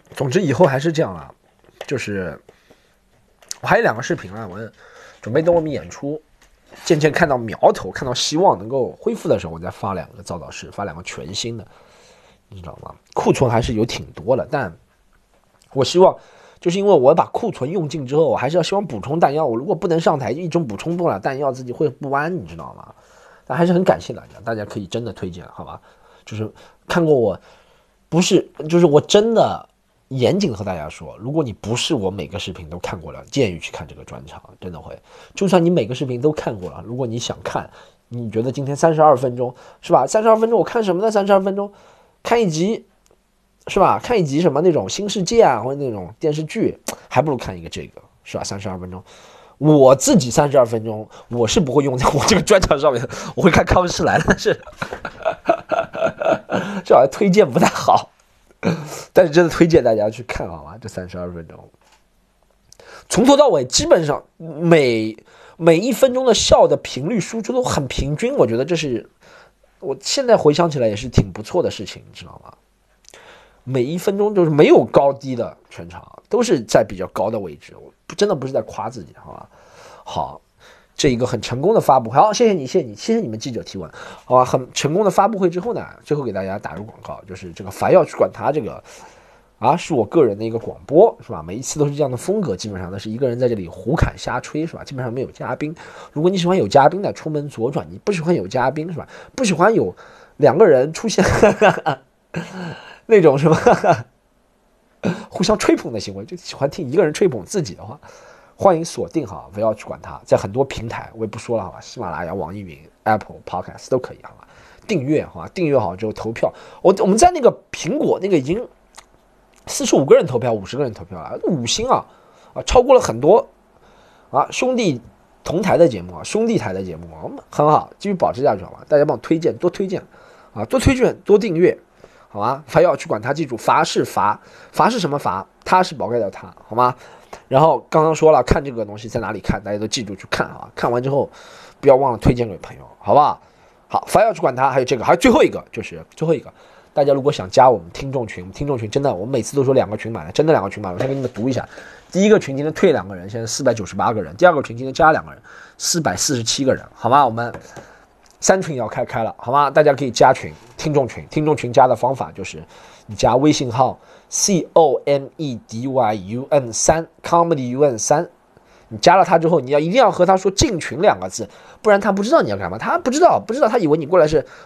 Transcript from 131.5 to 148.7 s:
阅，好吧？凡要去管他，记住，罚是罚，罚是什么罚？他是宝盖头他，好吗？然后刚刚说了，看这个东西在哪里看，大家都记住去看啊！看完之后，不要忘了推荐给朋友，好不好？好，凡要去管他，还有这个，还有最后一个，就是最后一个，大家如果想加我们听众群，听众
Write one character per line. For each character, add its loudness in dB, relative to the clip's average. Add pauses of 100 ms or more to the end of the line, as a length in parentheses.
阅， 4 (520)
好 -12
吧？ -4
凡 4
要 4
去 -10
管 -4
他， -4
记 -4
住， -8
罚 2
是 -2
罚， -2 (320)
罚 2
是 -2
什 -2
么 -4
罚？ -6 (160)
他 2
是 -2
宝 -6
盖 0
头 -2
他， -18 (140)
好 -10
吗？ 2 (540)
然 4
后 4
刚 4
刚 2
说 6
了， 6
看 2
这 -10
个 -6
东 -12
西 -12
在 -6
哪 -6
里 -6
看， -6
大 -6
家 -4
都 -4
记 -6
住 -10
去 -18
看 -4
啊！ -16
看 -2
完 0
之 -2
后， 0 (500)
不 2
要 10
忘 2
了 -2
推 4
荐 -2
给 -10
朋 -18
友， -20 (140)
好 0
不 8
好？ 2 (480)
好， -4
凡 4
要 2
去 -10
管 0
他， 0
还 0
有 0
这 0
个， -4
还 4
有 0
最 6
后 6
一 4
个， -10
就 -10
是 -14 (120)
最 -6
后 2
一 -2
个， -20 (400)
大 2
家 4
如 0
果 2
想 -6
加 8
我 4
们 -10
听 -10
众 -4
群， -14
听 -10
众 -2